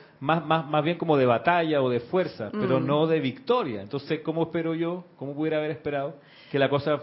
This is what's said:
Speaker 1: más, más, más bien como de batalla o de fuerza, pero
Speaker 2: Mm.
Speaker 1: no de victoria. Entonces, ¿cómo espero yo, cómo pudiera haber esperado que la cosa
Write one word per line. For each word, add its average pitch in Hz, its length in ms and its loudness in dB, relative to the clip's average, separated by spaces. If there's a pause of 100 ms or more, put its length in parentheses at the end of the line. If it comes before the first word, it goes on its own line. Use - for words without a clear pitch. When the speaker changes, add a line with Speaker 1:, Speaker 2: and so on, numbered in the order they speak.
(200)
Speaker 1:
más, 156 260 0
más, 156 240 0
más 151 140 2
bien 165 160 0
como 160 180 2
de 131 80 6
batalla 151 560 4
o 131 80 2
de 120 120 0
fuerza, 151 500 -2
pero 131 280 0
Speaker 2:
Mm. 131 60 -2
Speaker 1:
no 151 220 2
de 160 120 2
victoria. 135 640 -2
Entonces, 143 380 -6
¿cómo 160 240 -2
espero 165 320 -4
yo, 170 300 -4 (120)
cómo 139 160 -10
pudiera 156 240 -2
haber 151 140 -2
esperado 143 460 -6 (340)
que 139 80 0
la 135 100 4
cosa 139 340 0